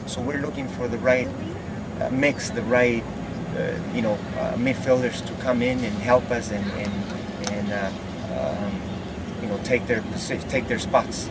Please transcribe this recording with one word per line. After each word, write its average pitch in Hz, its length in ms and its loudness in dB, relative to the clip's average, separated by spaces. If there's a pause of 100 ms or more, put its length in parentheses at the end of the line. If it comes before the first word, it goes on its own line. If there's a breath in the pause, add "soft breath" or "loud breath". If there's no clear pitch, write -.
So - 160 -4
we're 139 220 -2
looking 135 260 -4
for 123 180 -4
the 113 120 -2
right, 127 300 4 (720)
uh, - 100 0
mix, 139 400 2
the 117 140 -2
right, 120 380 6 (540)
uh, - 160 0 (220)
you 120 80 2
know, 107 160 2 (200)
uh, - 180 0
midfielders 127 720 2
to - 60 -6 (100)
come 233 200 4
in 254 200 2
and 107 200 -2
help 123 280 6
us 110 200 0
and, 101 220 0
and, 101 200 -2 (580)
and, 104 220 0
uh, 98 180 0 (480)
um, 73 440 -2 (580)
you 113 60 -4
know, - 160 -2
take 123 240 2
their 110 160 2
posi-, - 480 -4
take 127 180 0
their 117 120 0
spots. - 500 0